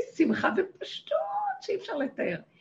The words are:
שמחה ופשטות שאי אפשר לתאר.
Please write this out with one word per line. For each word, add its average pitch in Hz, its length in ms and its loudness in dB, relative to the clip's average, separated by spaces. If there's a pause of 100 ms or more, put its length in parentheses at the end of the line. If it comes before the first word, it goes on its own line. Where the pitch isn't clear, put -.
(160)
שמחה 226 420 4
ופשטות - 600 -2 (440)
שאי 403 140 -2
אפשר - 220 -4
לתאר. 214 400 -2 (240)